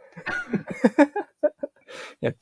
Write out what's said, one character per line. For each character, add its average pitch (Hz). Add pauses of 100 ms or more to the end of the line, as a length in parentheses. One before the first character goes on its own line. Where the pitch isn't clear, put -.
(2250)
や、 120 (100)